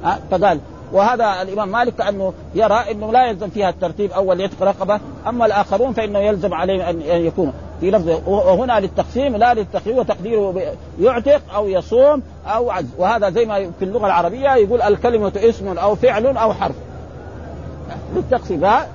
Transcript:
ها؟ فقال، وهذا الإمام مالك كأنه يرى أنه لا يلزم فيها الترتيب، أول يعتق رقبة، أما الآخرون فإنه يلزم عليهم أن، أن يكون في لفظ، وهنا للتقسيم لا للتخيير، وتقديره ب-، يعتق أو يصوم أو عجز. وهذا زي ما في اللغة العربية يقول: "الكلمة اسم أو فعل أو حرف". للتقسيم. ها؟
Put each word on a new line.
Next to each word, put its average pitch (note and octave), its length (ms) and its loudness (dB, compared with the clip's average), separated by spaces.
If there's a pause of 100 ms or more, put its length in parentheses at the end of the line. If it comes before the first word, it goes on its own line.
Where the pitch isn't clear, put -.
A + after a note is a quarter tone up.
ها؟ F#3+ 140 0 (120)
فقال، F3+ 300 2 (320)
وهذا G3+ 500 2
الإمام F#3+ 260 -4
مالك A#3 260 0
كأنه G3 380 -2 (220)
يرى G#3 360 2
أنه G#3+ 220 -6
لا B3+ 140 6
يلزم G3+ 240 -6
فيها G3 180 -2
الترتيب، F#3 440 -4
أول F#3 280 0
يعتق G3 220 -4
رقبة، G3 380 0 (260)
أما A#3 200 0
الآخرون G#3 460 2
فإنه G#3 260 -2
يلزم G3 360 0
عليهم F#3 260 0
أن، E3+ 200 -2
أن E3+ 260 0
يكون D#3+ 260 0 (280)
في F3 100 0
لفظ، E3 380 0
وهنا G3+ 520 2
للتقسيم A3+ 560 -2
لا A#3+ 180 4
للتخيير، G#3 420 -2
وتقديره G3+ 560 0
ب-، - 500 -6
يعتق B3 380 4 (140)
أو G#3 140 0
يصوم B3 540 4 (240)
أو A3+ 240 0
عجز. F3 180 -4 (100)
وهذا G3 320 2
زي A3 140 2
ما G3 340 -2
في F#3+ 60 -2
اللغة G3+ 220 -2
العربية G3 480 2
يقول: A3+ 280 4
"الكلمة G#3 540 2
اسم G3 420 0
أو G3+ 160 2
فعل A#3+ 420 2
أو A3+ 160 2
حرف". D#3+ 220 -4 (1400)
للتقسيم. G#3+ 500 -2
ها؟ A#3+ 300 2